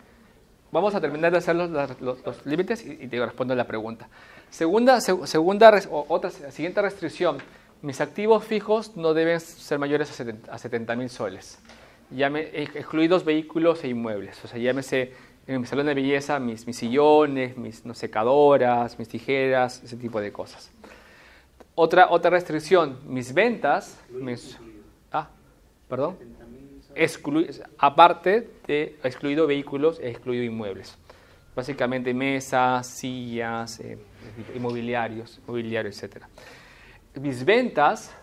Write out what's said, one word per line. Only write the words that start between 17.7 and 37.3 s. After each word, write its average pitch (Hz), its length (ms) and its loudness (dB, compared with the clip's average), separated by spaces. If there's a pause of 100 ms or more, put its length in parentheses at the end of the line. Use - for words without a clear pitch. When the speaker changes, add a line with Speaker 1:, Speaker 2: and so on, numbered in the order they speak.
Speaker 1:
no, 117 80 -12
secadoras, 123 1040 4
mis 117 100 -12
tijeras, 131 720 -2
ese 120 140 -16
tipo 113 240 -6
de 104 120 -6
cosas. - 380 -14 (1040)
Otra, 170 360 6
otra 170 200 4
restricción, 160 760 2
mis 127 260 -8
ventas, 185 680 0 (100)
Speaker 2:
Incluido, 127 180 -12
Speaker 1:
mis, 120 260 -10
Speaker 2:
incluido. 110 300 -20 (300)
Speaker 1:
ah, 156 160 -4 (600)
perdón. 143 300 -4
Speaker 2:
Setenta - 260 -20
mil - 380 -20
soles. - 140 -20
Speaker 1:
Exclu-, 156 720 -2 (120)
aparte 170 720 6 (160)
de, 147 360 -2
excluido 143 440 0
vehículos, 143 560 0
excluido 123 420 -4
inmuebles. 107 540 -8 (580)
Básicamente 127 560 -2
mesas, 127 720 0
sillas, 117 920 -8
eh, 113 180 -14 (560)
inmobiliarios, 120 920 -6
mobiliario, 113 440 -6
etcétera. - 380 -16 (920)
Mis 131 240 -6